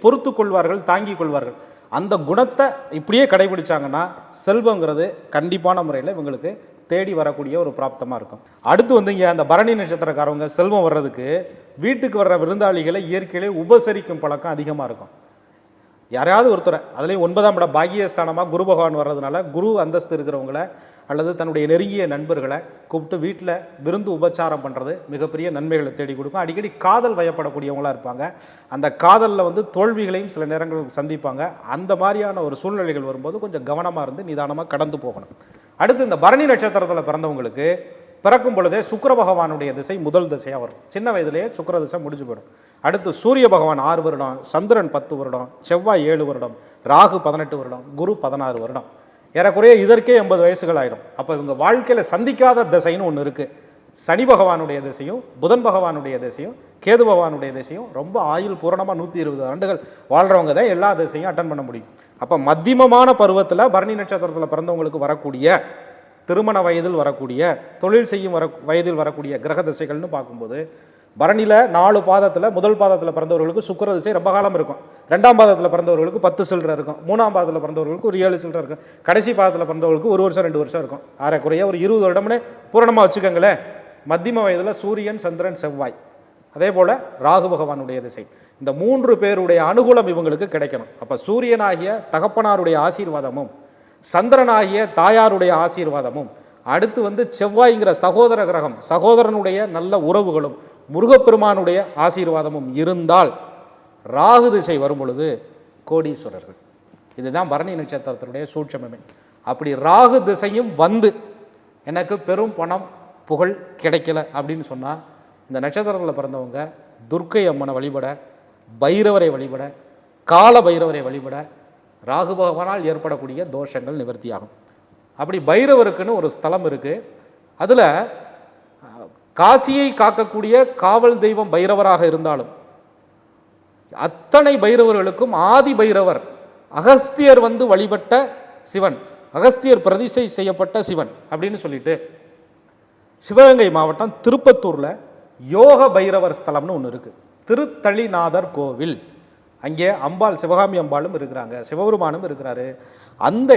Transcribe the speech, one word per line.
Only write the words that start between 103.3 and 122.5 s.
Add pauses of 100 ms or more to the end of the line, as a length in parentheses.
ராகு
திசை
வரும்
பொழுது (640)
கோடீஸ்வரர்கள். (640)
இதுதான்
பரணி
நட்சத்திரத்தினுடைய (100)
சூட்சமமே. (520)
அப்படி (160)
ராகு (100)
திசையும் (120)
வந்து (800)
எனக்கு (120)
பெரும்
பணம் (440)
புகழ் (300)
கிடைக்கல (180)
அப்படின்னு
சொன்னா (560)
இந்த
நட்சத்திரத்துல
பிறந்தவங்க (520)
துர்க்கை
அம்மனை
வழிபட, (760)
பைரவரை
வழிபட, (720)
கால (140)
பைரவரை
வழிபட (720)
ராகு
பகவானால்